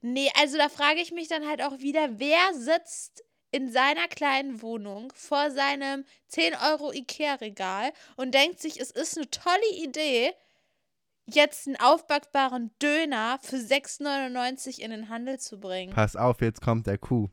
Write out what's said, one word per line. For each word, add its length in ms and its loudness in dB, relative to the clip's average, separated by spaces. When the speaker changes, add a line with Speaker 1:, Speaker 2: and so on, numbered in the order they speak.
Speaker 1:
Nee, 220 2
also 200 4
da 100 6
frage 320 2
ich 120 -6
mich 160 -8
dann 200 -4
halt 140 -4
auch 160 -4
wieder, 400 -2
wer 360 4
sitzt 720 -4
in 220 -4
seiner 360 2
kleinen 520 -2
Wohnung 540 -10
vor 360 0
seinem 540 -2
zehn 260 0
Euro 220 -2
Ikea-Regal 960 -4
und 180 -6
denkt 260 6
sich, 200 -8
es 100 -8
ist 260 -6
eine 140 -6
tolle 420 2
Idee, 500 0
jetzt 400 4
einen 100 -4
aufbackbaren 920 2
Döner 600 2
für 160 -6
sechs 400 0
neunundneunzig 840 -4
in 80 -8
den 180 -10
Handel 320 -6
zu 180 -12
bringen. 360 -6
Speaker 2:
Pass 220 2
auf, 260 2
jetzt 180 -2
kommt 260 0
der 120 -2
Clou. 340 -2